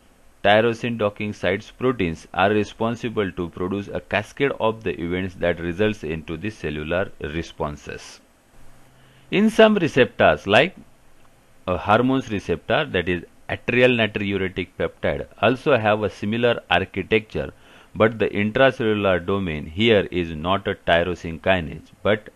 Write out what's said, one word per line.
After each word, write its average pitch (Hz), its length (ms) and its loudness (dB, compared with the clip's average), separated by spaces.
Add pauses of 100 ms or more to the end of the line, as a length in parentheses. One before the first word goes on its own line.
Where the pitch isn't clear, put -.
(420)
tyrosine 113 560 2
docking 104 360 -4
sites 95 360 -4
proteins 98 640 -2
are 95 180 2
responsible 110 800 -2
to 87 200 -6
produce 95 380 -6
a 92 120 -8
cascade 110 580 -4
of 110 240 -2
the 90 160 -6
events 90 380 -6
that 87 240 -2
results 95 420 -2
into 80 360 -8
the 101 120 -8
cellular 80 720 -6
responses. - 1000 -10 (1120)
In 214 200 4
some 220 260 6
receptors 117 720 4
like 123 280 4 (920)
a 90 80 0
hormones 123 560 2
receptor, 104 540 -2
that 92 220 -2
is 87 140 -2 (260)
atrial 123 460 2
natriuretic 98 840 -2
peptide, 80 520 -4 (120)
also 127 360 2
have 107 260 2
a 98 80 -2
similar 117 500 -2 (100)
architecture, 90 840 -2 (420)
but 110 240 2
the 101 100 0
intracellular 107 960 2
domain 90 420 -4
here 98 440 2
is 85 240 -4
not 92 320 -2
a 101 80 -4
tyrosine 85 640 -2
kinase, 85 520 -4 (100)
but 107 340 0